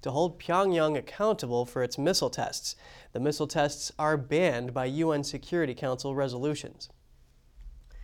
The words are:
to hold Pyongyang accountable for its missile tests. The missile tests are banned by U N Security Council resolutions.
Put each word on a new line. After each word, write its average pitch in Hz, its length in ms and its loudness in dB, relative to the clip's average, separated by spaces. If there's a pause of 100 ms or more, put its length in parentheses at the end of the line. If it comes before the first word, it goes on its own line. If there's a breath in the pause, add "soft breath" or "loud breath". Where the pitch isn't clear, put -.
to 135 100 -4
hold 160 300 2
Pyongyang 170 560 4
accountable 123 680 0
for 127 180 0
its 123 140 -2
missile 147 320 2
tests. - 460 -6 (380 loud breath)
The 117 80 -2
missile 147 260 0
tests 147 500 0
are 156 200 2
banned 131 560 2
by 127 120 0
U 156 260 2
N 143 120 0
Security 143 500 -2
Council 131 420 -2
resolutions. 139 760 -4 (1160 soft breath)